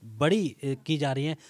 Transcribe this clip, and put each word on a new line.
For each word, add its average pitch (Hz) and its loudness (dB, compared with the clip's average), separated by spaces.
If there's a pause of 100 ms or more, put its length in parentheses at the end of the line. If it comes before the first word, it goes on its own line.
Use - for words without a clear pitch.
बड़ी, 143 2
अ, 120 -14 (100)
की 139 -2
जा 143 0
रही 135 0
हैं? 156 -2 (120)